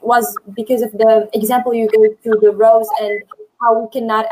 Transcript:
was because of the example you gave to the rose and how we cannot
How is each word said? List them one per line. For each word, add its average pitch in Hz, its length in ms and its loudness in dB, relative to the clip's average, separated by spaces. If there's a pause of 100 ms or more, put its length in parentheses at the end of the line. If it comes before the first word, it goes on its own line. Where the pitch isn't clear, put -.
was 233 340 -2 (180)
because 233 280 -2
of 214 100 -6
the 220 400 2
example 247 420 -2
you 226 140 0
gave 214 340 2
to 220 180 0
the 208 100 4
rose 220 380 2 (120)
and 208 220 -6 (380)
how 226 200 2
we 226 100 -10
cannot 220 420 -4